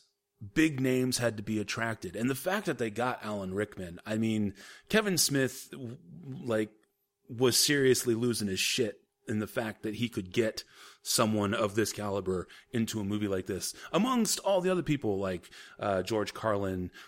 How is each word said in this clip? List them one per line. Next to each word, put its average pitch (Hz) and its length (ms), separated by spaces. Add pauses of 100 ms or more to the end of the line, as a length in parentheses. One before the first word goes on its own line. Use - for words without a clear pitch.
(540)
big 156 260
names 127 380
had 117 180
to 107 60
be 107 160
attracted. 107 580
And 120 140
the 131 40
fact 190 320
that 139 120
they 113 120
got 117 340
Alan 98 300
Rickman, 92 520
I 110 100
mean, 110 380 (340)
Kevin 202 300
Smith, 135 520
w-, 127 280 (460)
like, 110 260 (580)
was 120 280
seriously 131 580
losing 110 340
his 92 120
shit - 400 (280)
in 110 100
the 104 80
fact 110 360
that 107 140
he 113 120
could 92 240
get 110 320 (380)
someone 107 520
of 101 200
this 107 180
caliber 95 560 (240)
into 110 280
a 98 40
movie 104 240
like 95 180
this, 95 280 (180)
amongst 233 480
all 196 200
the 185 100
other 180 120
people 110 360
like, 95 320 (280)
uh, 98 240
George 104 320
Carlin 95 560 (180)